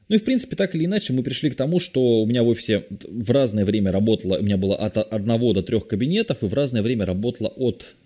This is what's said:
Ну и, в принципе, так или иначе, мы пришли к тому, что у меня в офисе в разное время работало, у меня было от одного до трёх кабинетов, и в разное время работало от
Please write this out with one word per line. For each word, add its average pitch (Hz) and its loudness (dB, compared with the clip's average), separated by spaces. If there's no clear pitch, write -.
Ну 214 0
и, 208 6
в 214 -12
принципе, - -2
так 190 -2
или 160 0
иначе, 190 -2
мы 127 0
пришли 131 -2
к 120 -10
тому, 160 0
что 120 2
у - 0
меня 120 2
в 117 4
офисе 113 0
в 98 -10
разное 110 2
время 101 2
работало, 104 2
у 98 -2
меня 101 2
было 98 0
от 107 -4
одного 110 0
до 95 2
трёх 107 -2
кабинетов, 147 -2
и 107 -2
в 87 -2
разное 127 0
время 110 0
работало 104 -2
от - -4